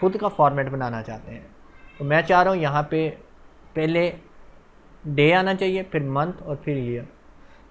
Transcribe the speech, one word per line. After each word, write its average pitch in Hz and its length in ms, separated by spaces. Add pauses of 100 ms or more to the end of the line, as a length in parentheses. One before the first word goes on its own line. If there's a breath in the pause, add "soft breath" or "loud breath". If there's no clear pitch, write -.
खुद 190 160
का 208 140
format 139 380
बनाना 123 340
चाहते 113 300
हैं, - 140 (540)
तो 143 40
मैं 151 180
चाह 180 200
रहा 190 100
हूँ 175 100
यहाँ 147 280
पे 160 180 (680)
पहले 165 360 (920)
डे 147 280
आना 190 220
चाहिए, 190 280
फिर 165 220
month 143 380
और 151 140
फिर 147 220
year। 120 300 (640 soft breath)